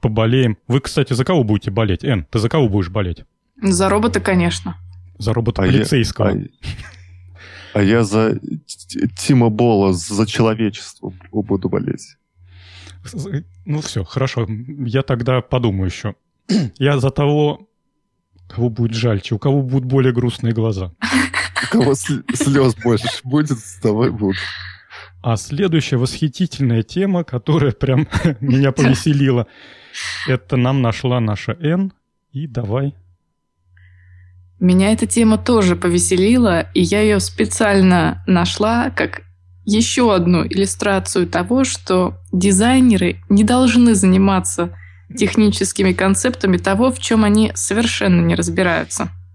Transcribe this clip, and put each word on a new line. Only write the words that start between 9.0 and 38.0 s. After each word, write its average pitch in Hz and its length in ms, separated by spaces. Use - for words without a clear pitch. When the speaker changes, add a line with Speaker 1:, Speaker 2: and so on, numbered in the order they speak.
Speaker 3:
Т-, 135 160
Тима 120 340
Бола, 107 420
за 101 340
человечество 110 840
бу-, 107 120
буду 95 260
болеть. - 480
Speaker 1:
С-, - 140
с-, 147 260
ну 151 160
все, - 220
хорошо. 131 440
Я 123 540
тогда 123 400
подумаю 104 480
еще. - 240
<clears throat> 143 300
Я 139 200
за 131 120
того, 147 580
кого 120 180
будет 113 260
жальче, 113 420
у - 20
кого 139 240
будут 127 220
более 127 280
грустные 120 400
глаза. 104 400
Speaker 3:
У - 80
кого 226 240
сл-, 131 300
слез 135 400
больше 117 320
будет, 143 380
с - 180
того 110 280
и - 40
будет. 95 280
Speaker 1:
А 113 140
следующая 156 640
восхитительная 131 840
тема, 180 400
которая 147 480
прям 135 380
<laughs> 156 160
меня 135 320
повеселила, 135 720
это 131 300
нам 131 260
нашла 123 380
наша 107 400
Н. 180 320
И 147 160
давай. 123 460
Speaker 2:
Меня 185 340
эта 226 140
тема 220 320
тоже 202 380
повеселила, 185 840
и 185 80
я 196 200
ее 208 180
специально 190 1080